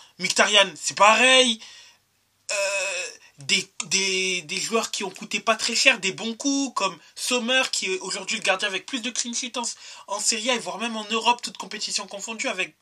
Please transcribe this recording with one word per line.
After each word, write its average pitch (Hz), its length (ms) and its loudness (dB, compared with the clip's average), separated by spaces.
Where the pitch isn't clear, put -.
Mkhitaryan, 196 640 4
c'est - 160 -4
pareil. 226 600 6
Euh, 196 580 -2
des, 185 340 -2
des, 185 560 0
des 165 180 -6
joueurs 214 300 -2
qui - 140 -6
ont 185 80 -6
coûté - 280 -8
pas 220 160 0
très 226 200 -2
cher, 240 240 4
des 185 140 -2
bons 214 200 -6
coups, 277 400 -2
comme 190 240 -2
Sommer, 254 480 0
qui 190 220 -2
est 185 60 -2
aujourd'hui 190 380 -6
le 208 60 -8
gardien 196 240 2
avec 190 200 -6
plus 254 140 -6
de 247 100 -6
clean 240 240 -4
sheet 254 240 -6
en, 233 40 -2
en 202 120 -6
Serie 220 300 -2
A, 254 60 4
et - 20 0
voire 180 220 -8
même 226 180 -6
en 214 140 -8
Europe, 226 320 2
toute - 140 -10
compétition 202 500 -6
confondue, 214 400 -8
avec 185 340 -4